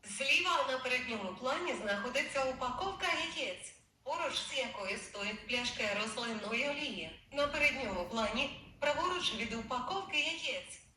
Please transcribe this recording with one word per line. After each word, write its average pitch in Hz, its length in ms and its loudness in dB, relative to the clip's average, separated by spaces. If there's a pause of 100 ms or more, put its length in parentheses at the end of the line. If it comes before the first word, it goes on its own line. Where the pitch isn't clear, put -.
Зліва 320 680 4
на 262 60 2
передньому 233 600 0
плані 294 420 0
знаходиться 247 640 2
упаковка 370 640 0 (300)
яєць, 208 380 -6 (280)
поруч 294 320 0
з - 240 -2
якою 226 400 -2
стоїть 208 500 -6
пляшка 240 340 0 (200)
рослинної 226 680 -2
олії. 233 500 -4 (120)
На 285 140 4
передньому 285 640 2
плані, 226 720 -2
праворуч 320 540 2
від 220 200 -2
упаковки 294 640 -2
яєць 311 640 -2 (160)